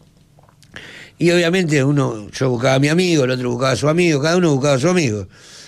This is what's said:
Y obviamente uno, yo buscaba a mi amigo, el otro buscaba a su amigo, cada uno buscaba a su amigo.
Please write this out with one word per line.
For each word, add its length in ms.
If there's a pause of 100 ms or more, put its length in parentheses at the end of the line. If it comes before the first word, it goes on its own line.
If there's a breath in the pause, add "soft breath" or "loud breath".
(1200 loud breath)
Y 100
obviamente 540
uno, 480
yo 180
buscaba 260
a 40
mi 80
amigo, 380
el 60
otro 200
buscaba 220
a 20
su 120
amigo, 320
cada 180
uno 140
buscaba 240
a 40
su 100
amigo. 380 (400 loud breath)